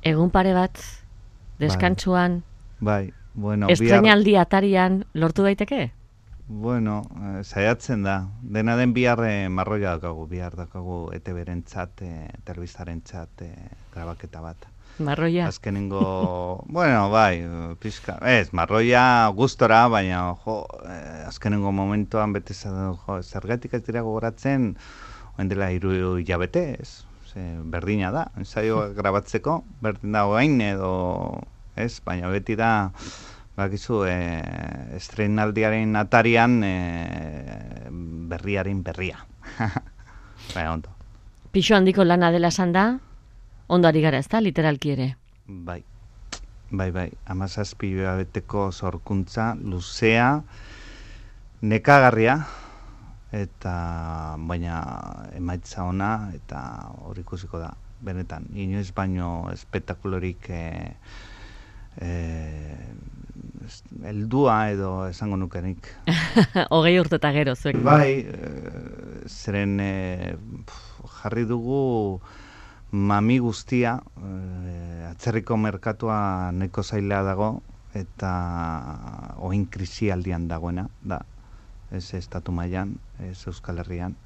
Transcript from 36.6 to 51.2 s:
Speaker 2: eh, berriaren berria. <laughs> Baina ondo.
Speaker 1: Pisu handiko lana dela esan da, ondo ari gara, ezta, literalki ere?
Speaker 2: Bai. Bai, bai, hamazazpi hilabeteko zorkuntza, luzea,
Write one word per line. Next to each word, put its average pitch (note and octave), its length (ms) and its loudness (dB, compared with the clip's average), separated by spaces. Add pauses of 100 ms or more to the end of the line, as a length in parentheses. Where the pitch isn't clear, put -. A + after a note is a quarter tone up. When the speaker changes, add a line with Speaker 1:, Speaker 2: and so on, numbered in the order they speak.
Speaker 2:
eh, D#2 1200 -6 (480)
berriaren F#2+ 480 -2
berria. F#2 400 -6 (360)
<laughs> - 960 -8
Baina E2 180 -2
ondo. D#2+ 180 -6 (600)
Speaker 1:
Pisu G3 260 6
handiko F#3+ 240 6
lana F3 320 6
dela E3+ 160 4
esan F3 240 0
da, A3 240 2 (680)
ondo F3 180 6
ari D#3 160 6
gara, D3 160 4
ezta, G#3+ 220 0
literalki D3+ 560 2
ere? C3 120 0 (380)
Speaker 2:
Bai. F2 380 -12 (840)
Bai, F#2+ 200 0
bai, F2+ 200 -4 (160)
hamazazpi F#2+ 680 -4
hilabeteko F#2+ 760 -2
zorkuntza, G2 800 -4 (100)
luzea, A2+ 800 2 (1200)